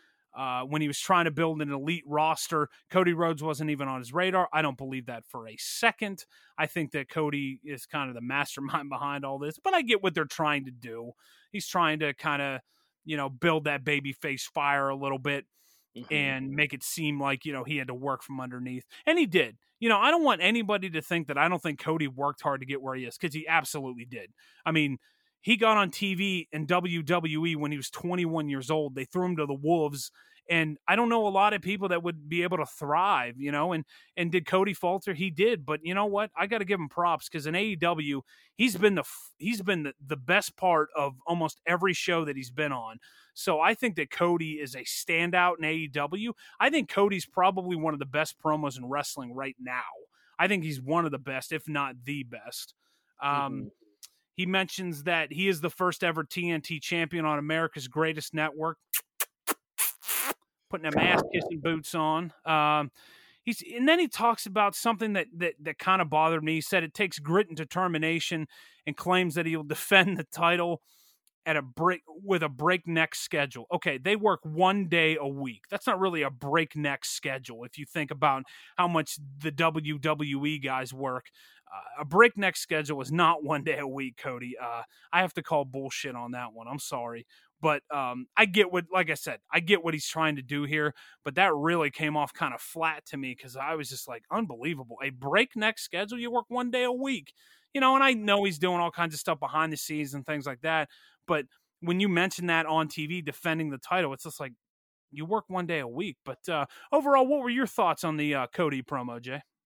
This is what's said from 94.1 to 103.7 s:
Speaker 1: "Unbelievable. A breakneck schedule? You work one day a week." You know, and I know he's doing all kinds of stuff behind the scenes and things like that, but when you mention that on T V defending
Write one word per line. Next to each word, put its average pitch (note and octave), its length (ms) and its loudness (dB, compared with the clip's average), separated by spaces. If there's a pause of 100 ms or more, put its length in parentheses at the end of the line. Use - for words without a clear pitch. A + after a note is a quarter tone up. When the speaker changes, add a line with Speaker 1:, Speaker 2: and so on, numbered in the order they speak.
Speaker 1:
"Unbelievable. C#3+ 720 -4
A C#3 80 -2
breakneck G#3 680 0
schedule? G#3 420 -6
You A#3+ 100 -6
work A#3+ 180 0
one B3 220 -4
day B3 140 0
a B3 80 0
week." B3+ 420 -4 (400)
You C#4 60 0
know, C4 160 6
and C4+ 80 6
I C4+ 80 6
know G#3 320 4
he's F3 160 0
doing F3+ 200 2
all E3+ 120 2
kinds E3+ 200 -2
of D3+ 80 -8
stuff D#3+ 200 -2
behind D#3 320 0
the D3+ 40 -6
scenes D3 380 -6
and C#3 100 -8
things D3 220 -4
like C3 140 -8
that, D#3+ 280 2 (380)
but D3+ 200 0 (340)
when F3 180 0
you G3+ 100 4
mention F3+ 380 2
that E3 180 4
on D#3 240 2
T D3+ 200 -8
V F3 140 -6
defending D#3 480 -2